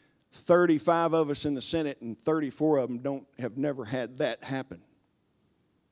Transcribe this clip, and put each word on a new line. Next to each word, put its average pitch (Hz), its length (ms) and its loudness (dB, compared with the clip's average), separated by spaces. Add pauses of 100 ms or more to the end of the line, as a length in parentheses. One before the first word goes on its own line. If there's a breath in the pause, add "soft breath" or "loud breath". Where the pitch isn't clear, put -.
(300 soft breath)
thirty-five 170 840 4
of 156 160 2
us 143 140 -4
in 147 100 0
the 127 80 -6
Senate 151 380 -4
and 117 180 -10
thirty-four 151 600 0
of 123 120 2
'em 120 80 -2
don't, 135 280 -6 (120)
have 120 180 -6
never 135 280 -4
had 127 340 -6
that 131 240 -2
happen. 131 380 -8 (1120)